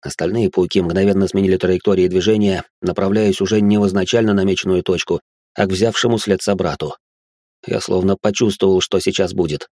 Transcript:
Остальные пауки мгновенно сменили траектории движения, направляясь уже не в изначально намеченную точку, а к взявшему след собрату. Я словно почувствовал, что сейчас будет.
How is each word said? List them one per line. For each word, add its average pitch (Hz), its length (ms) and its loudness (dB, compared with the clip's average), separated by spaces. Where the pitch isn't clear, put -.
Остальные 101 500 -2
пауки - 300 0
мгновенно 95 480 2
сменили 95 280 2
траектории 92 520 2
движения, 95 560 2
направляясь 98 600 0
уже 104 200 2
не 104 180 4
в 104 80 2
изначально 101 480 0
намеченную 95 480 0
точку, 87 380 -2
а 104 120 0
к 95 40 -2
взявшему 113 480 0
след 98 240 -2
собрату. 87 520 -4
Я - 140 -4
словно 95 400 0
почувствовал, 101 600 0
что - 200 -2
сейчас 92 320 -2
будет. 85 440 -4